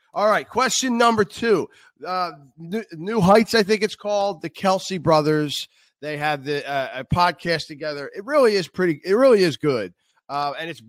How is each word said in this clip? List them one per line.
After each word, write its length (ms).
All 160
right, 200
question 500
number 260
two. 440
Uh, 260
New, 360
New 280
Heights, 340
I 80
think 200
it's 140
called, 460
the 80
Kelce 520
brothers. 680
They 180
have 260
the, 240
uh, 320
a 40
podcast 640
together. 480
It 100
really 300
is 140
pretty, 360
it 100
really 280
is 140
good. 380
Uh, 300
and 100
it's 200